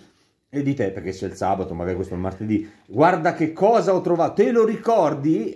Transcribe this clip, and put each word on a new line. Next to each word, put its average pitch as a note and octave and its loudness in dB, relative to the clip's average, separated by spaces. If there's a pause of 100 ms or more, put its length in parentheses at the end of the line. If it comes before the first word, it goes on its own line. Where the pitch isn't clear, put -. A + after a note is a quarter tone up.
(500)
e C#3 -4
di C3+ 0
te, G2+ -2
perché F#2 -8
c'è F#2+ -6
il F2+ -8
sabato, F#2+ -2
magari F2 -4
questo F2+ -6
è F2 -4
il F#2 -4
martedì, G#2+ -2 (200)
guarda D#3+ 2
che D#3 -2
cosa F#3+ 4
ho F3+ 0
trovato, E3+ 2
te B3+ 0
lo A#3 4
ricordi? F#3 0